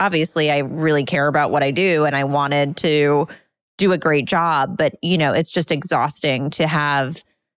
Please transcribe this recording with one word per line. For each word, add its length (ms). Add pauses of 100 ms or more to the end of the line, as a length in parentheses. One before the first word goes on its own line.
obviously 500
I 80
really 460
care 240
about 240
what 100
I 80
do 340
and 120
I 80
wanted 540
to 500 (500)
do 140
a 60
great 260
job. 520
But, 260
you 160
know, 140
it's 200
just 180
exhausting 800
to 160
have 560 (340)